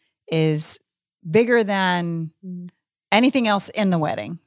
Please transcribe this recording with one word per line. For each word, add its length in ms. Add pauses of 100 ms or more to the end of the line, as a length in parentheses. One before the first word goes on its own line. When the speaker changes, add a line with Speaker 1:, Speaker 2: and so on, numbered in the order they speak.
(320)
Speaker 1:
is 480 (500)
bigger 340
than 680 (140)
Speaker 2:
Mm. 240 (420)
Speaker 1:
anything 360
else 220
in 200
the 80
wedding. 500